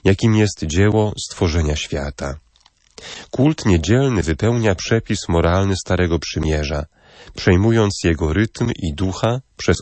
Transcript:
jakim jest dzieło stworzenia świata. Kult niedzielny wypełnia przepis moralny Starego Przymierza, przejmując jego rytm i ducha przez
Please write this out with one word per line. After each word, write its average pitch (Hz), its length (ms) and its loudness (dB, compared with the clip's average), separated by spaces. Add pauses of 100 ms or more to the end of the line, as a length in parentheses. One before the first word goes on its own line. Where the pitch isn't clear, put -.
jakim 110 320 2
jest 107 300 0
dzieło 104 480 2 (120)
stworzenia 78 500 0
świata. 71 640 -8 (920)
Kult 151 340 0
niedzielny 101 580 2
wypełnia 107 520 0
przepis - 440 -2 (100)
moralny 87 460 2
Starego 90 440 -2
Przymierza, 76 640 -2 (500)
przejmując 104 680 2
jego 80 300 0
rytm 113 420 0
i 80 180 -4
ducha 110 480 -2 (160)
przez 87 240 0